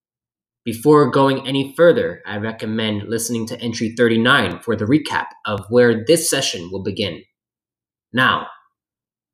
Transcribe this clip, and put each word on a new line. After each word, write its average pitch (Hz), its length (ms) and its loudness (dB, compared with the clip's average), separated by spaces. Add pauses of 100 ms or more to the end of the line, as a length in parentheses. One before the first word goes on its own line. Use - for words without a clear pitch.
(640)
Before 143 480 4
going 135 380 2
any 135 260 -4
further, 117 520 2
I 101 100 -8
recommend 110 720 -6
listening 113 380 -4
to 117 160 -12
entry 113 340 -4
thirty-nine 117 640 2
for 107 160 -4
the 104 80 -4
recap 139 440 -2 (180)
of 101 240 -6
where 117 340 4
this 165 240 2
session 113 420 -4
will 95 120 -8
begin. 98 400 -6 (880)
Now, 113 340 0 (880)